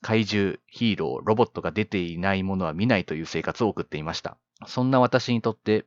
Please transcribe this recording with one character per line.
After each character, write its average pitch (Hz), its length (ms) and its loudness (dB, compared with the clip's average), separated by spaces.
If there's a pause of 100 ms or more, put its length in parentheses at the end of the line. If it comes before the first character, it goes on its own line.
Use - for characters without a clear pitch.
怪 110 240 2
獣、 98 320 0 (100)
ヒ 113 260 0
ー 87 60 -2
ロ 65 220 -4
ー、 - 40 -14
ロ 107 100 2
ボ 120 80 4
ッ - 80 0
ト 85 100 -8
が 85 100 -4
出 107 140 -2
て 101 140 -4
い 85 180 -4
な 95 160 0
い 95 80 0
も 95 140 -2
の 92 100 -2
は 78 80 -4
見 98 140 0
な 117 100 4
い 87 80 -2
と - 80 -6
い 80 80 -4
う 80 60 -8
生 80 160 -4
活 92 200 -4
を 104 60 2
送 90 140 -4
っ - 20 -18
て - 120 -8
い 76 60 -6
ま 82 100 -4
し - 80 -8
た。 - 160 -10 (280)
そ - 160 -4
ん 127 80 2
な 131 100 4
私 123 340 2
に 113 80 0
と 117 100 0
っ - 60 -8
て 107 300 0